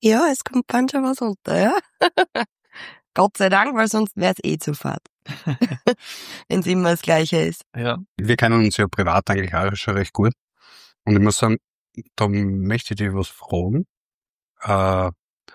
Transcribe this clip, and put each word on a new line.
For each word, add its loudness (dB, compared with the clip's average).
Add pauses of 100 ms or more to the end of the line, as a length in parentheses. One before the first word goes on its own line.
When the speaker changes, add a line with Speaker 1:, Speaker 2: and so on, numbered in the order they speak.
Speaker 1:
Ja, 4
es -4
kommt -2
dann 0
schon -2
was -2
runter, -4
ja. 2 (220)
<laughs> 0 (680)
Gott 2
sei 2
Dank, 2
weil 2
sonst -2
wär's 0
eh -2
zu -6
fad. -6 (260)
<laughs> -6
Wenn's 0
immer 2
das -2
Gleiche 2
ist. -2 (140)
Speaker 2:
Ja. -4 (180)
Speaker 3:
Wir 2
kennen 4
uns 0
ja 2
privat 0
eigentlich -2
auch 0
schon -4
recht -2
gut. 2 (720)
Und 2
ich 6
muss 4
sagen, 2 (580)
da 0
möchte -2
ich -8
dich -2
was -2
fragen. -4 (760)
Äh, 0 (440)